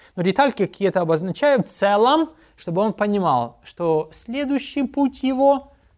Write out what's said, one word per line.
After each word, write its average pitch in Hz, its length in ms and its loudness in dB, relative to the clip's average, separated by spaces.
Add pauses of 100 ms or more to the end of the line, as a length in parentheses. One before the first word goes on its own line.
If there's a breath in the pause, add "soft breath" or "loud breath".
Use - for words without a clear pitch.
(160 soft breath)
но 180 80 -4
детальки 196 440 0
какие-то 190 340 -2
обозначаю 180 600 0
в - 40 -10
целом, 247 640 2 (260 soft breath)
чтобы 175 260 -4
он 214 120 0
понимал, 175 720 -2
что 160 500 -2
следующий 277 680 -6
путь 269 400 -2
его — 269 500 0 (240 soft breath)